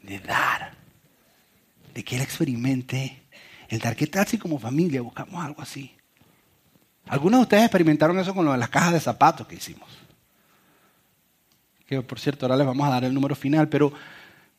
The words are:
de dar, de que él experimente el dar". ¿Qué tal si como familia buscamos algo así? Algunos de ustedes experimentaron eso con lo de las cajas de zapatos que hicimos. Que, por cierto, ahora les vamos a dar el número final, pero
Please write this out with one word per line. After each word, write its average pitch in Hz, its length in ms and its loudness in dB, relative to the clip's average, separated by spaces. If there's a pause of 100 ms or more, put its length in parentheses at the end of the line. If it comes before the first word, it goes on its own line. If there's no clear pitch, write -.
de 98 180 -16
dar, - 580 -2 (1160)
de 117 100 -12
que 123 120 -8
él 127 60 -2
experimente 131 1000 -4 (460)
el 113 100 -6
dar". 113 160 -4
¿Qué 147 120 -2
tal 196 200 0
si 226 100 -2
como 156 220 -6
familia 135 420 0
buscamos 113 420 -12
algo 143 180 -12
así? 131 340 -16 (1120)
Algunos 196 320 2
de 240 40 6
ustedes 208 200 6
experimentaron 165 560 4
eso 185 140 -4
con 180 120 0
lo 143 60 2
de 127 60 0
las 123 120 -2
cajas 170 240 2
de 156 60 2
zapatos 139 480 2
que 85 80 -18
hicimos. - 340 -16 (2000)
Que, 135 140 -4
por 120 180 -12
cierto, 143 260 -4
ahora 127 100 2
les 139 120 4
vamos 139 200 0
a 135 40 2
dar 127 120 0
el 127 100 -2
número 139 220 0
final, 147 320 2
pero 143 240 2 (680)